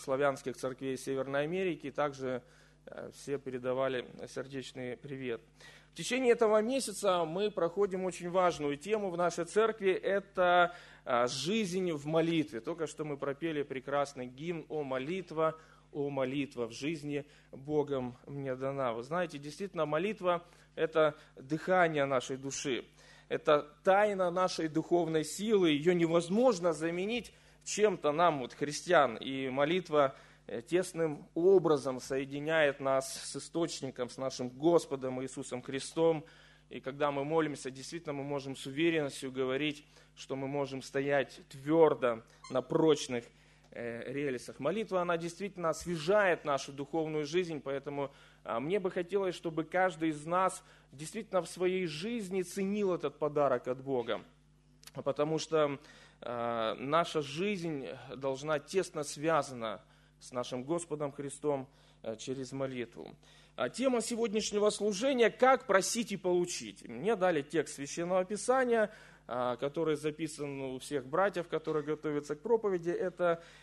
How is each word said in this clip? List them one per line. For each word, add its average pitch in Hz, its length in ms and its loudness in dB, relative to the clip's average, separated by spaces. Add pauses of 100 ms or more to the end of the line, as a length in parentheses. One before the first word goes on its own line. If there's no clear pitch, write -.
славянских 135 540 -2
церквей 131 400 -6
Северной 135 460 -2
Америки. 165 480 -4
Также, 131 520 -4 (440)
э, - 280 -14
все 139 240 -8
передавали 127 680 -2 (220)
сердечный 131 680 -10
привет. 131 460 -8 (500)
В - 60 -20
течение 240 340 2
этого 214 300 4
месяца 202 640 0
мы 196 240 -2
проходим 185 560 0
очень 175 240 -6
важную 147 480 2
тему 208 320 -2
в 170 80 -6
нашей 170 260 0
церкви. 208 480 2
Это, 175 840 4 (300)
а, 123 220 4
жизнь 175 640 0
в 143 140 -4
молитве. 160 540 4
Только 160 260 -4
что 151 180 -6
мы 147 140 -6
пропели 143 440 -2
прекрасный 135 640 -2
гимн 151 440 -8
«О 151 140 -4
молитва, 156 720 -2 (360)
о 143 200 -4
молитва 131 560 -2
в 117 60 -8
жизни 143 520 -6 (260)
Богом 139 760 -2
мне 139 280 -6
дана». 135 380 -2
Вы 117 100 -6
знаете, 151 360 -4
действительно, 156 480 -6
молитва — 175 580 0 (320)
это 156 380 2 (220)
дыхание 156 680 2
нашей 135 320 0
души. 131 480 -4 (460)
Это 147 360 4 (180)
тайна 190 460 4
нашей 175 380 0
духовной 160 560 2
силы. 196 460 4
Её 151 240 4
невозможно 170 800 4
заменить 180 580 -4 (320)
чем-то 190 480 2
нам, 156 280 4
вот, 120 120 -6
христиан. 147 640 4
И 135 320 -4
молитва, 147 680 2 (320)
э, 117 140 -6
тесным 165 720 -2
образом 156 680 6
соединяет 143 800 0
нас 135 300 2
с - 260 -10
источником, 135 720 -4
с - 80 -16
нашим 131 320 -4
Господом 135 720 2
Иисусом 131 400 -8
Христом. 156 640 0 (420)
И 123 120 -12
когда 143 300 -2
мы 139 140 -2
молимся, 151 460 -2
действительно 143 420 -10
мы 143 120 -6
можем 139 320 -6
с - 100 -12
уверенностью 139 640 0
говорить, 135 540 -2 (280)
что - 220 -8
мы 135 120 -4
можем 135 340 -4
стоять 139 640 0
твёрдо 135 760 4 (280)
на 127 100 0
прочных, 151 640 4 (460)
э, 117 400 -8
рельсах. 131 500 -4
Молитва, 180 420 0
она 175 160 0
действительно 170 500 -4
освежает 170 800 2
нашу 143 260 -2
духовную 151 540 -2
жизнь, 165 360 -2
поэтому, 139 480 -4 (320)
а, 113 180 -2
мне 180 200 0
бы 185 100 -2
хотелось, 185 440 -2
чтобы 160 280 -6
каждый 165 460 0
из 147 160 -4
нас 180 400 0 (260)
действительно 170 520 -4
в 165 60 -6
своей 185 380 0
жизни 190 540 -4
ценил 196 540 0
этот - 240 -4
подарок 143 500 2
от 131 140 -4
Бога. 120 400 -2 (720)
Потому 147 440 0
что, 147 400 0 (440)
а, 117 540 -2
наша 156 440 0
жизнь 160 640 -4 (300)
должна 139 420 -2
тесно 165 460 -4
связана 135 800 -2 (360)
с - 140 -20
нашим 127 320 -6
Господом 151 480 -4
Христом, 139 560 -4 (340)
э, 110 140 -6
через 131 360 -8
молитву. 127 640 -8 (400)
А 123 140 -2
тема 247 320 0
сегодняшнего 208 720 0
служения: 214 600 2
«Как 254 360 4
просить 196 440 2
и 196 60 -4
получить». 175 720 -2
Мне 160 280 -2
дали 175 260 2
текст 147 320 -2
Священного 175 500 -2
Писания, 233 640 2 (400)
а, 123 260 0
который 151 400 0
записан 147 640 -6
у 131 200 -6
всех 135 260 -6
братьев, 175 440 0
которые 156 340 -2
готовятся 151 520 -4
к 151 60 -18
проповеди. 202 480 0
Это, 175 540 0 (200)